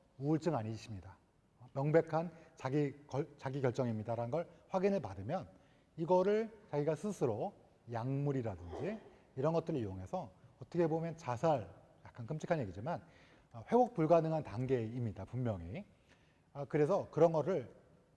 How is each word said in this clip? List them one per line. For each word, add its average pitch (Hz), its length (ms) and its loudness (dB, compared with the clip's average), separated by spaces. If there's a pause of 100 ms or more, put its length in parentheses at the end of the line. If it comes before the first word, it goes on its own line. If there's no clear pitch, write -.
(180)
"우울증 151 380 2
아니십니다. 107 600 -6 (560)
명백한 160 580 2 (260)
자기 139 380 0 (120)
걸-, 139 220 -4 (100)
자기 139 220 -6
결정입니다."라는 120 720 -2
걸 170 160 -2 (200)
확인을 196 320 2
받으면 104 480 -6 (480)
이거를 185 560 2 (180)
자기가 147 260 0
스스로 170 580 -2 (380)
약물이라든지 131 1080 -4 (380)
이런 143 160 2
것들을 165 260 0
이용해서 98 520 -6 (300)
어떻게 170 260 0
보면 160 300 -2
자살, 123 520 0 (360)
약간 - 220 -12
끔찍한 156 340 -2
얘기지만, 110 400 -6 (520)
어, 113 180 -14
회복 240 240 4
불가능한 160 480 6
단계입니다. 117 840 -2
분명히. 113 580 -4 (680)
아, 143 140 -8
그래서 147 420 2
그런 165 220 6
거를 151 360 -2 (480)